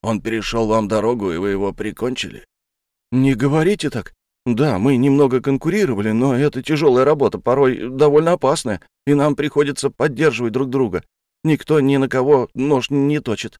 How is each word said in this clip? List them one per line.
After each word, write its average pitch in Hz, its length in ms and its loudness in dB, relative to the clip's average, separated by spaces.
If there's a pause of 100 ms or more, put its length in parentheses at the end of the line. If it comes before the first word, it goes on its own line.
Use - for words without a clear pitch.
он 113 180 -4
перешел 113 480 -4
вам 110 200 0
дорогу, 107 440 -2
и 80 40 -4
вы 98 140 -2
его 98 220 -2
прикончили?» - 720 -8 (680)
«Не 131 220 2
говорите 151 560 0
так. - 220 -10 (340)
Да, 120 320 0
мы 127 180 2
немного 135 440 2
конкурировали, 135 720 -2
но 123 240 0
это 135 280 -2
тяжелая 139 420 2
работа, 131 340 0
порой 127 520 0
довольно 151 420 4
опасная, 131 480 -2 (260)
и 143 80 4
нам 143 220 2
приходится 143 540 -2
поддерживать 120 600 0
друг 131 180 -2
друга. 117 340 -2 (400)
Никто 156 360 2
ни 139 160 2
на 135 120 0
кого 131 460 2
нож 131 360 -2
не 143 300 0
точит». - 400 -8